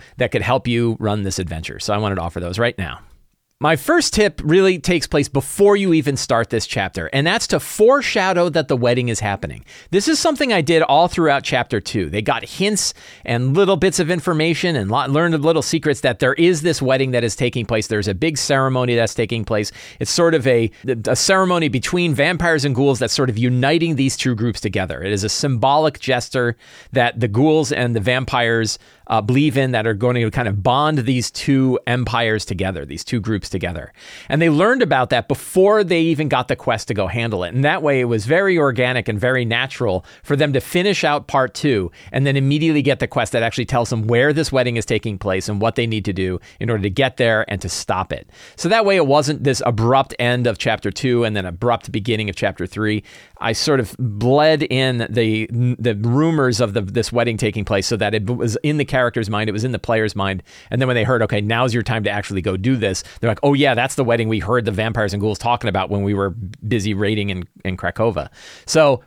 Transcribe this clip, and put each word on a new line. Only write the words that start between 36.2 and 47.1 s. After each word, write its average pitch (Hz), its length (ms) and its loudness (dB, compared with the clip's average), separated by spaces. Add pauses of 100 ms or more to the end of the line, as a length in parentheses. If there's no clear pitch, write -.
got 131 200 0
the 131 80 -2
quest 113 320 -2
to 117 80 -4
go 98 100 0
handle 104 380 -4
it. 87 100 -6
And 131 100 2
that 151 200 0
way 143 160 2
it 123 60 2
was 113 200 -2
very 180 320 2
organic 127 500 0
and 107 120 -2
very 127 260 0
natural 117 580 -2 (200)
for 143 120 0
them 143 180 2
to 123 80 2
finish 180 420 0
out 147 240 0
part 131 260 0
two 104 380 0 (200)
and 131 140 0
then 135 100 2
immediately 147 460 2
get 131 180 0
the 135 60 0
quest 120 280 -2
that 117 100 2
actually 117 220 -2
tells 120 260 0
them 110 160 -2
where 127 260 4
this 151 180 -2
wedding 123 260 0
is 110 80 -4
taking 107 340 -2
place 95 300 -2
and 101 120 -2
what 113 140 0
they 120 100 0
need 110 200 -2
to 101 80 -2
do 92 260 -2 (200)
in 113 120 -4
order 107 100 0
to 101 80 0
get 127 280 0